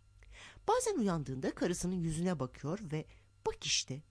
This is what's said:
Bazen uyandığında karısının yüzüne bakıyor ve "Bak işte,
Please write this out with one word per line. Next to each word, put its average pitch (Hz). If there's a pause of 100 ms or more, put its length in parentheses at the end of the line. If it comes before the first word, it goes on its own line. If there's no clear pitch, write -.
(680)
Bazen 440
uyandığında 165
karısının 180
yüzüne 170
bakıyor 139 (120)
ve 151 (400)
"Bak 440
işte, 143